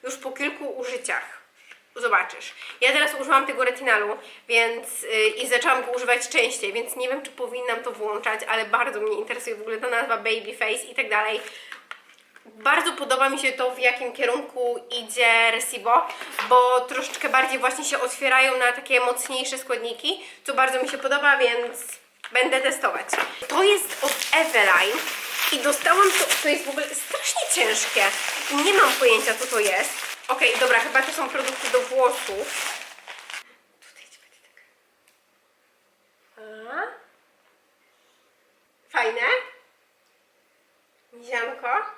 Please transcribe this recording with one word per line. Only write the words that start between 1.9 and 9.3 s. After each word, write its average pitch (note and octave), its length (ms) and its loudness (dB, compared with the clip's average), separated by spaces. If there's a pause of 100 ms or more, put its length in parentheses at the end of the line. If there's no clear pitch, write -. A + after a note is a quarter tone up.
zobaczysz. G#3 580 -2 (280)
Ja B3+ 100 4
teraz D4+ 240 2
użyłam C#4 320 2
tego B3+ 160 -2
retinalu, A#3+ 540 2 (300)
więc, A#3 560 0
y, A3 240 2
i A3+ 200 -2
zaczęłam B3 380 2
go B3 60 -6
używać B3 380 0
częściej, A3+ 440 0
więc A#3 220 -6
nie B3 140 -4
wiem, C#4 120 -4
czy - 100 -14
powinnam A#3+ 520 -6
to A#3+ 80 -6
włączać, G#3+ 560 -4
ale A3 180 0
bardzo A3+ 360 0
mnie G#3+ 160 -2
interesuje A3+ 380 -6